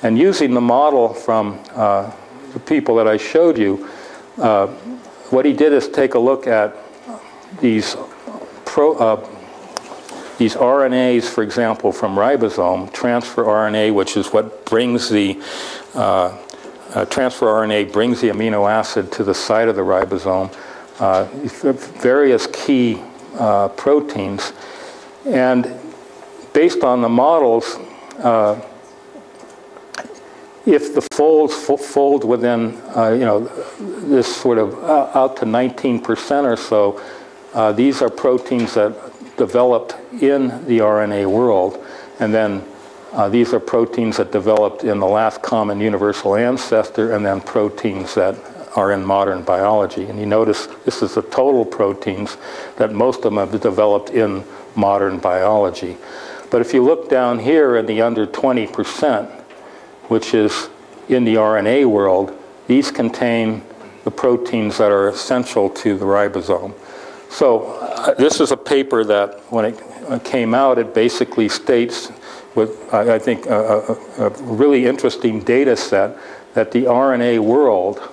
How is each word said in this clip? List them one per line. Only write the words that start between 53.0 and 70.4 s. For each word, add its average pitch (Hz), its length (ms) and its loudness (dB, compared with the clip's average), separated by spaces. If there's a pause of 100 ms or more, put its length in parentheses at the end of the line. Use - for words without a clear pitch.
of 104 160 -2
them 107 40 -2
have 98 220 -2
developed 101 520 2
in 104 320 0 (320)
modern 101 420 2
biology. 92 800 0 (540)
But 120 100 2
if 117 120 -2
you 127 100 4
look 165 260 2
down 123 300 2
here 135 380 2
in 113 80 0
the 110 160 0
under 113 260 0
twenty 123 400 -2
percent, - 600 -2 (800)
which 113 260 0
is 107 360 0 (400)
in 127 140 2
the 113 140 2
R 107 200 4
N 101 100 0
A 135 180 4
world, 98 520 2 (300)
these 139 240 2
contain 113 720 -2 (400)
the - 80 -4
proteins 120 640 -2
that 104 140 4
are 98 180 2
essential 110 600 -2
to 101 280 -2
the 98 80 -4
ribosome. 98 720 0 (540)
So, 123 340 2 (160)
uh, - 360 -2
this - 260 2
is 143 100 2
a 131 60 0
paper 135 480 0
that, 101 340 0 (100)
when 117 140 0
it, 113 180 -4 (280)
uh, 123 100 -4
came 117 340 -2